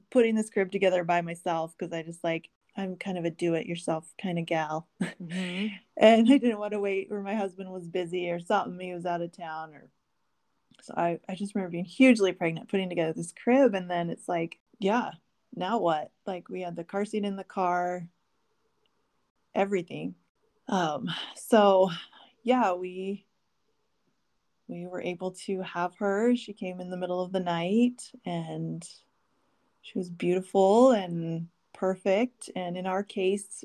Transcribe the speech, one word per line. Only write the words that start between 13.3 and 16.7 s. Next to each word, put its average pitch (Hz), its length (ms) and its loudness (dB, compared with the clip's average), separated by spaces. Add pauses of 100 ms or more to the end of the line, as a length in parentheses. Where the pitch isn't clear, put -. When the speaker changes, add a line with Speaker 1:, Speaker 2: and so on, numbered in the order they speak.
Speaker 1:
crib. 247 420 4
And 180 160 -4
then 175 200 0
it's - 180 -8
like, 170 320 -4 (200)
"Yeah, 202 320 0 (440)
now 185 220 -2
what?" 165 340 0 (140)
Like, 180 240 -8
we 185 120 -8
had 170 140 -8